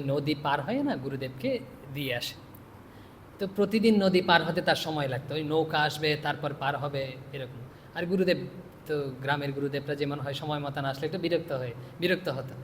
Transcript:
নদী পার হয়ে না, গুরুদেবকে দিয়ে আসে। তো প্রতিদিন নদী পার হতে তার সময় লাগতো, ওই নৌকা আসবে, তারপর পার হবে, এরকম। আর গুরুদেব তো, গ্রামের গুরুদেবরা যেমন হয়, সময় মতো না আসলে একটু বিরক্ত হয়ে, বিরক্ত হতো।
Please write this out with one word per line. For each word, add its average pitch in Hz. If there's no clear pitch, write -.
নদী 143
পার 143
হয়ে 214
না, 269
গুরুদেবকে 135
দিয়ে 135
আসে। -
তো 196
প্রতিদিন 208
নদী 185
পার 170
হতে 165
তার 165
সময় 151
লাগতো, 127
ওই 156
নৌকা 160
আসবে, 151
তারপর 147
পার 139
হবে, 135
এরকম। 131
আর 170
গুরুদেব 180
তো, 143
গ্রামের 143
গুরুদেবরা 143
যেমন 143
হয়, 135
সময় 151
মতো 143
না 135
আসলে 135
একটু 156
বিরক্ত 165
হয়ে, 127
বিরক্ত 175
হতো। 131